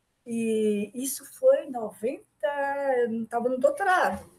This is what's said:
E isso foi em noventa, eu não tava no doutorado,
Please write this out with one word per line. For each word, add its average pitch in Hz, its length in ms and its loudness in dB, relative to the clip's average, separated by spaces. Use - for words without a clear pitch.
E 220 680 0
isso 269 300 -8
foi 269 280 4
em 302 60 -12
noventa, 240 760 -6
eu 240 120 2
não 226 140 -4
tava 233 240 -2
no 254 80 -2
doutorado, 294 800 2